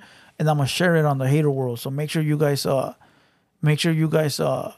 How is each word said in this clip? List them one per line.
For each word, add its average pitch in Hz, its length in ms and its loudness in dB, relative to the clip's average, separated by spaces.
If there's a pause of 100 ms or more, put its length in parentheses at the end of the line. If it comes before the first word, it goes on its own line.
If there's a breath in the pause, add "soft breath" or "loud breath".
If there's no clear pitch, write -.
(400 loud breath)
and 156 100 2
I'm 151 80 2
gonna 135 100 0
share 175 280 2
it 156 100 4
on 139 140 0
the 131 80 0
Hater 147 240 4
World. 127 280 -4
So 135 120 -8
make 147 180 -6
sure 160 140 -2
you 151 140 0
guys, 143 280 0
uh, - 300 -2 (680 soft breath)
make 151 180 2
sure 170 120 0
you 156 180 0
guys, 156 300 -2
uh, 139 380 -4